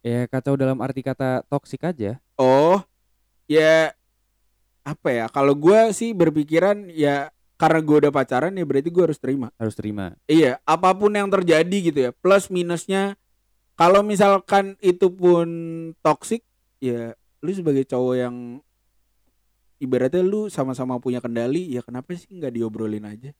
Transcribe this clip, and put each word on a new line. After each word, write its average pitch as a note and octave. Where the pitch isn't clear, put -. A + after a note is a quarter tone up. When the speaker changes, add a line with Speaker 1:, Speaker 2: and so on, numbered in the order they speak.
Speaker 1:
Ya, A#2+
kacau C3+
dalam C3+
arti B2+
kata C3
toksik -
aja. C3
Speaker 2:
Oh, C#3+
ya, D#3
apa D3
ya, A#2
kalau C#3
gua G3
sih A3+
berpikiran E3+
ya D3
karena D#3+
gua D3+
udah C#3
pacaran C3+
ya F#3
berarti C#3
gua E3+
harus D#3
terima. C3
Speaker 1:
Harus A2
terima. G#2
Speaker 2:
Iya, D3+
apapun F#3+
yang G3+
terjadi F3+
gitu D#3+
ya, B2
plus G3
minusnya. F#3+
Kalau F#3
misalkan G3
itu F3+
pun F3
toksik, A3+
ya A#2+
lu D#3
sebagai D#3
cowok B2+
yang B2
ibaratnya C3
lu G#3
sama-sama B2+
punya B2
kendali, A#2+
ya B2
kenapa B2
sih F3
nggak E3
diobrolin A2
aja? A2+